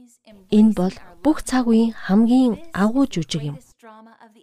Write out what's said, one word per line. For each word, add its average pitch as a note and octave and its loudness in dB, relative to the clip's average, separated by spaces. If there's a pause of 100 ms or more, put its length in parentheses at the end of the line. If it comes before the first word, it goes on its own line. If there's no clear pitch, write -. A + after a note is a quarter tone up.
(480)
энэ G#3+ 4
бол F#3 -4 (240)
бүх D4+ -2
цаг B3+ -2
үеийн A3+ 2
хамгийн A3+ 0
агуу G#3+ 0
жүжиг D#3+ -6
юм D3 -8 (880)